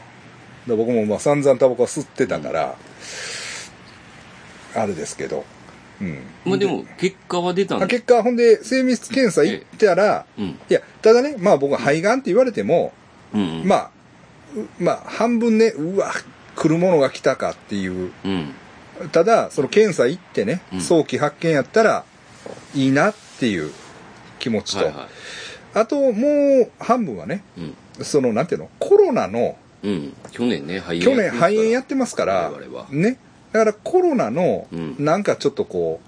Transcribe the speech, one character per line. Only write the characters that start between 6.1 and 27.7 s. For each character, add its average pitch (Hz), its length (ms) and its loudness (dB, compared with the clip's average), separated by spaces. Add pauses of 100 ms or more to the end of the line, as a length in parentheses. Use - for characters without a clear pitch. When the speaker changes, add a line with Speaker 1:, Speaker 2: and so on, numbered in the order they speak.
Speaker 2:
ま 185 100 2
あ - 40 2
で 196 80 2
も、 143 180 -4 (140)
結 185 160 -2 (120)
果 175 140 -2
は 180 140 -2
出 196 100 0
た 165 100 -2
ん 113 40 -2
だ。 190 60 0
Speaker 1:
あ、 - 20 0
結 233 180 -2
果、 240 160 6
ほ 233 100 0
ん 240 40 0
で、 233 280 4
精 262 200 0
密 254 260 -2
検 240 240 2
査 151 100 4
行 202 200 0
っ - 160 -20
た 185 160 4
ら、 175 300 2 (120)
Speaker 2:
え 110 40 -8
え。 - 20 -4
う - 20 -2
ん。 90 60 -4
Speaker 1:
い - 40 -12 (140)
や、 175 120 2 (200)
た 220 120 8
だ 240 100 6
ね、 294 160 -4
ま 180 140 4
あ 147 40 6
僕 139 140 -2
は 113 80 0
肺 147 240 0
が 214 120 2
ん 269 40 -2
っ - 20 -6
て 185 80 -4
言 180 80 2
わ 254 80 6
れ 247 60 -2
て 202 100 -4
も、 - 320 0 (400)
Speaker 2:
う 104 60 -4
ん 82 220 -4
う - 20 -4
ん。 185 40 0
Speaker 1:
ま 190 80 6
あ、 104 140 -2 (680)
う-、 214 60 -8 (220)
ま 160 100 2
あ、 - 120 -8
半 233 340 -2
分 226 180 2
ね、 226 100 4 (100)
「う 170 220 -6
わ、 - 120 -2 (440)
来 - 140 0
る 160 100 2
も 185 120 2
の 165 80 6
が 131 120 4
来 - 80 -14
た 135 160 0
か」 92 160 -4
っ - 40 -14
て - 200 -10
い 98 120 -2
う。 92 240 -6 (140)
Speaker 2:
う - 20 -4
ん。 82 260 -4 (580)
Speaker 1:
た 165 120 4
だ、 190 280 2
そ 151 100 -2
の 131 60 -2
検 202 280 4
査 123 120 2
行 165 120 -2
っ - 20 -20
て - 240 -4
ね、 156 160 -4 (120)
Speaker 2:
う 92 40 -6
ん。 90 40 -6
Speaker 1:
早 165 220 2
期 - 160 -4
発 147 220 -2
見 165 100 0
や 143 100 2
っ 123 40 -6
た 220 180 2
ら 101 200 0 (720)
い 135 140 2
い 135 40 2
な 156 200 2
っ - 40 -10 (240)
て 131 80 0
い 82 200 -2
う 73 40 -12 (680)
気 - 100 -6
持 107 140 -2
ち - 140 -8
と。 - 80 0
Speaker 2:
は 78 60 -2
い 76 40 -12
は 67 80 -14
い。 - 40 -16 (680)
Speaker 1:
あ 214 100 2
と、 277 260 0
も 277 520 4
う - 160 -4
半 240 260 0
分 120 120 -6
は 80 100 -10
ね、 175 160 -6 (140)
Speaker 2:
う 90 40 -12
ん。 78 140 -10 (280)